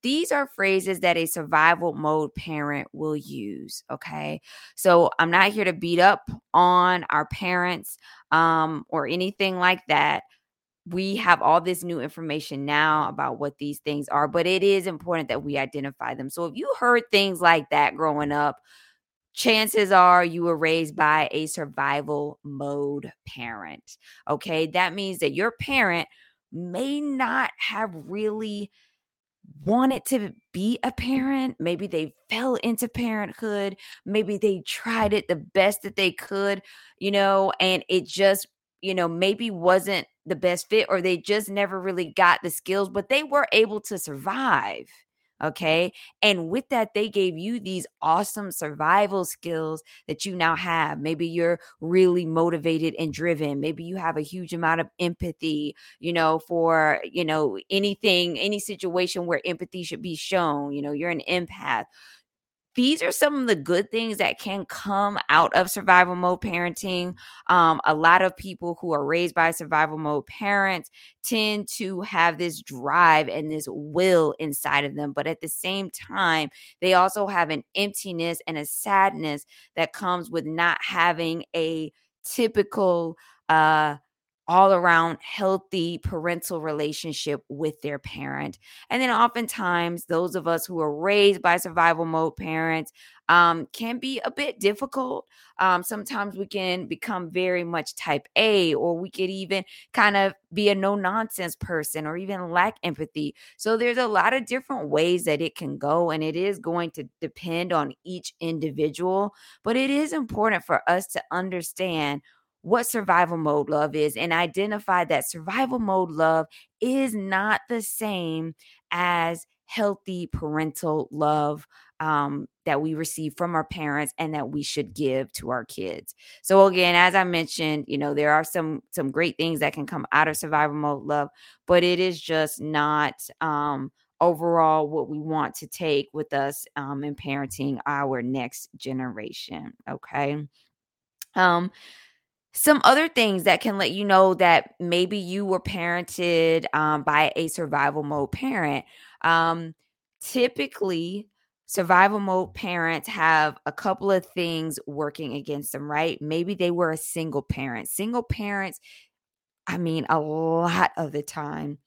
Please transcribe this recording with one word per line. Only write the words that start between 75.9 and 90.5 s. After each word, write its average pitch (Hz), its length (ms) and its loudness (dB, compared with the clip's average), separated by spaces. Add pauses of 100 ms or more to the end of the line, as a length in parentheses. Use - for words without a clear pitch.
time, 160 580 -2 (320)
they 185 140 4
also 190 320 4
have 175 240 0
an 147 120 -4 (120)
emptiness 175 720 -4
and 160 100 -6
a 147 80 -6
sadness 160 800 0 (320)
that 165 160 -2
comes 180 380 -4
with 156 160 -4
not 165 340 0
having 165 640 0 (100)
a 160 380 -4 (320)
typical, 196 920 0 (320)
uh, 156 460 4 (520)
all 190 240 8
around 170 500 4
healthy 190 760 -2
parental 170 640 -6
relationship 151 880 -6
with 151 320 -6
their 147 180 -6
parent. 139 600 -10 (320)
And 247 100 0
then 254 100 0
oftentimes 190 920 0
those 170 300 -2
of 170 140 -2
us 165 180 0